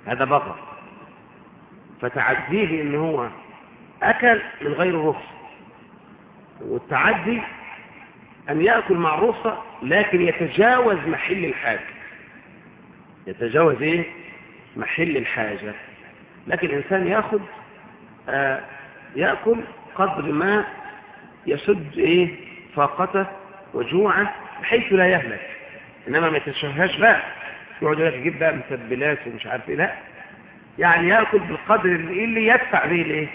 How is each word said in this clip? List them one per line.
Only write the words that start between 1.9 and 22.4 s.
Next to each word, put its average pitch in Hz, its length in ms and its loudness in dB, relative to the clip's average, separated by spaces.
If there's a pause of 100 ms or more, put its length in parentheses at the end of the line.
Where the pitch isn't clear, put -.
فتعديه 139 800 0
إن 143 140 -2
هو 151 320 -2 (760)
أكل 226 380 4 (200)
من 147 120 -2
غير 165 320 0
رخصة، - 280 -2 (1300)
والتعدي 175 800 0 (1080)
أن 151 120 0
يأكل 214 340 4
مع 165 200 2
الرخصة 220 480 0 (200)
لكن 180 380 2
يتجاوز 196 760 4
محل 165 480 -4
الحاجة، 127 400 -4 (1400)
يتجاوز 120 540 2
إيه؟ 165 240 0 (720)
محل 151 420 -2
الحاجة. 107 560 -4 (720)
لكن 175 200 -2
الإنسان 170 400 0
يأخذ، 214 320 2 (880)
آه، 135 320 0 (540)
يأكل 214 400 2 (400)
قدر 175 360 -2
ما 196 340 0 (800)
يسد 147 520 0
إيه؟ 175 380 4 (400)